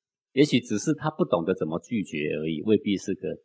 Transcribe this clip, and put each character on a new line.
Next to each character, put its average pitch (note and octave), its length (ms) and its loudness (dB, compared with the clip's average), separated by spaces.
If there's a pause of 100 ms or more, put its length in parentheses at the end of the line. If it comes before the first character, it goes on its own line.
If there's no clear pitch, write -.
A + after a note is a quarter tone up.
(340)
也 C3 100 6
许 C#3 160 4
只 G#2+ 180 -2
是 D#3 160 0
他 - 160 -4
不 - 140 -2
懂 E2+ 220 2
得 F#2 100 2
怎 - 100 -4
么 D#2+ 140 -2
拒 G#2+ 240 -4
绝 D#2 340 -4
而 D#2 100 -4
已， D#2+ 160 -2
未 G#2+ 140 4
必 G2 200 0
是 F#2 180 -6
个 F2+ 140 -8 (160)